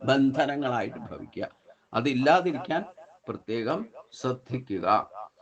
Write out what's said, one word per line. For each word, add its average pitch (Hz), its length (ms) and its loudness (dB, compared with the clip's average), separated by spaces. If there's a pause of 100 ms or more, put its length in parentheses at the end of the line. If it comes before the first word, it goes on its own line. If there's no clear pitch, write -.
ബന്ധനങ്ങളായിട്ട് 135 920 2
ഭവിക്കുക. - 500 -10 (460)
അതില്ലാതിരിക്കാൻ 143 920 2 (420)
പ്രത്യേകം 117 580 -4 (260)
ശ്രദ്ധിക്കുക. 110 960 -2 (320)